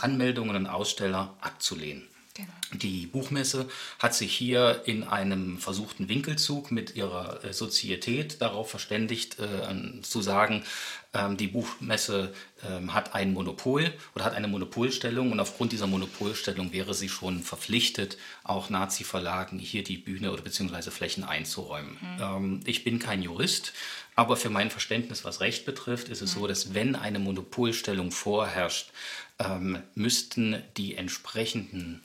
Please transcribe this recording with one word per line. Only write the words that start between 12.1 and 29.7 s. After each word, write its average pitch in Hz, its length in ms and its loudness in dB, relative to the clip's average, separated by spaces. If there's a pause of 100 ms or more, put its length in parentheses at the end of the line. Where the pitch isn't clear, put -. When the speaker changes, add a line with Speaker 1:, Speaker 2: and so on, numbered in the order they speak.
Speaker 1:
ähm, 90 240 -2
hat - 220 2
ein 98 160 4
Monopol 127 640 2 (220)
oder 101 100 -2
hat - 80 2
eine 104 160 0
Monopolstellung 120 840 2
und 107 80 2
aufgrund 110 320 0
dieser 104 160 0
Monopolstellung 95 840 0
wäre 95 200 0
sie 98 140 0
schon 92 340 -2
verpflichtet, - 760 2 (260)
auch 98 260 0
Nazi-Verlagen 95 880 0
hier 98 280 -2
die 92 120 -4
Bühne 95 360 -2
oder - 80 -4
beziehungsweise 87 500 -2
Flächen - 320 -2
einzuräumen. 78 800 -4
Speaker 2:
Mhm. - 200 -8
Speaker 1:
Ähm, 95 440 0
ich - 180 0
bin 117 160 2
kein 101 220 0
Jurist, 87 500 0 (460)
aber 117 180 6
für 113 140 2
mein 104 220 2
Verständnis, 113 520 -2
was - 160 -6
Recht - 260 0
betrifft, 120 440 -4
ist 101 120 -6
es 92 140 0
Speaker 2:
Mhm. 98 60 -2
Speaker 1:
so, 101 60 0
dass 95 260 -2
wenn 123 240 4
eine 104 220 -2
Monopolstellung 98 920 0
vorherrscht, 101 800 2 (500)
ähm, 92 420 0 (140)